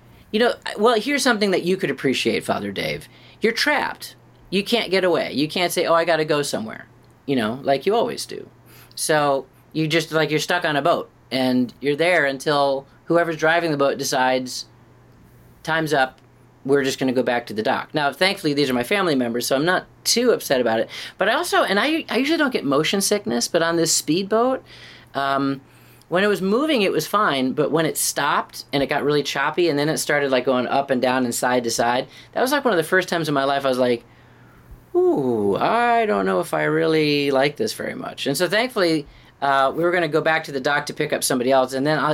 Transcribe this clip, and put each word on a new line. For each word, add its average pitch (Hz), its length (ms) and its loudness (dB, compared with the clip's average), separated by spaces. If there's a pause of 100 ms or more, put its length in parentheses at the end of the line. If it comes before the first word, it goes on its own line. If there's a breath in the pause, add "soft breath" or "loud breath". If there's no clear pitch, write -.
(320 loud breath)
you 214 80 0
know, 240 140 2 (260)
well, 220 200 4
here's 269 220 -2
something 214 300 2
that 165 120 2
you 180 140 0
could 156 140 -4
appreciate, 120 520 -2
Father 101 280 -4
Dave. 78 360 -6 (320 loud breath)
You're 220 140 0
trapped. - 640 -4 (340)
You 196 140 -2
can't 214 260 -2
get 185 140 0
away. 135 280 0
You 135 160 -2
can't 175 240 -2
say, 175 140 0
"Oh, 160 80 2
I 165 120 2
gotta 160 200 0
go 151 160 0
somewhere," - 460 -6 (400)
you 143 80 0
know, 117 260 -2
like 135 240 0
you 196 80 2
always 220 320 -2
do. - 240 -14 (460 loud breath)
So 143 500 0 (280)
you 156 140 0
just, 160 240 0
like, 151 200 0
you're 151 80 2
stuck 175 260 -2
on 151 100 0
a 139 60 0
boat, 151 260 2 (220)
and 127 500 0
you're 143 160 0
there 165 300 2
until 139 640 0 (180 soft breath)
whoever's 165 320 2
driving 165 320 2
the 147 80 0
boat 139 220 2
decides, 131 680 -2 (960)
"Time's 160 320 -2
up, 135 240 2 (480)
we're 135 180 2
just 131 140 -2
gonna 131 160 0
go 127 80 2
back 120 240 0
to - 80 -12
the 107 80 -4
dock." 113 320 -2
Now, 143 180 0
thankfully, 170 440 0
these 139 160 2
are - 20 0
my 123 100 0
family 185 300 0
members, 120 320 -2
so 139 100 0
I'm 143 100 0
not 180 200 0 (180)
too 240 280 2
upset 139 280 0
about 113 200 2
it. - 100 -2 (300 loud breath)
But 190 100 2
I 233 60 2
also, 349 280 0
and 202 160 0
I, 302 300 -2
I 208 80 -2
usually 285 220 0
don't 285 120 2
get 190 140 -4
motion 156 360 0
sickness, 214 460 -2
but 165 140 0
on 165 140 0
this 165 180 2
speedboat, 214 680 0 (500 loud breath)
um, 139 480 -2 (480 loud breath)
when 180 140 0
it 208 40 2
was 190 140 0
moving, 233 420 2
it 180 100 2
was 151 120 0
fine, 143 460 0
but 139 180 0
when 160 160 2
it - 120 -2
stopped - 720 -4
and 143 100 0
it 135 60 -2
got 143 160 -2
really 147 200 2
choppy 151 440 -2
and 143 100 0
then 147 120 0
it 156 80 -2
started, 143 340 0
like, 127 140 2
going 127 200 0
up 135 240 0
and 127 120 0
down 127 240 0
and 117 100 -2
side 123 300 0
to 117 40 -2
side, 123 380 0 (240 loud breath)
that - 80 -4
was, 262 140 0
like, 277 100 0
one 233 100 2
of 175 40 2
the 156 60 0
first 180 260 0
times 165 180 -2
in 147 60 0
my 135 100 2
life 139 220 0
I - 40 2
was 127 80 0
like, 123 280 0 (880 soft breath)
"Ooh, 294 600 2
I 233 480 2
don't 202 200 0
know 190 140 0
if 165 140 -6
I 151 100 0
really 151 680 2
like 139 260 2
this 110 160 -4
very - 200 -8
much." - 320 -10
And 143 120 -2
so 180 100 0
thankfully, 180 580 0 (360 loud breath)
uh, 135 340 2
we 160 80 -2
were 175 80 2
gonna 175 160 0
go 151 140 0
back 160 240 0
to 151 80 -12
the 135 80 -4
dock 147 240 0
to - 80 -8
pick 147 180 -2
up - 140 -2
somebody 131 260 0
else. 131 220 4
And 135 120 -2
then 151 140 2
I, 147 140 0